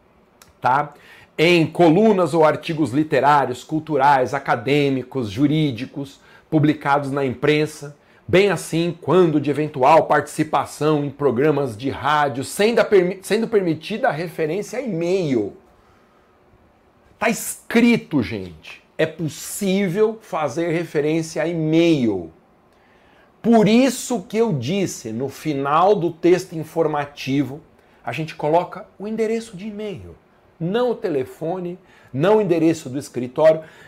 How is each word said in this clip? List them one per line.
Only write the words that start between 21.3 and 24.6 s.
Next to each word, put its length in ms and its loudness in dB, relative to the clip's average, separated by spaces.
a 60 -2
e-mail. 840 0
Por 260 4
isso 540 2
que 160 -8
eu 160 0
disse, 580 -4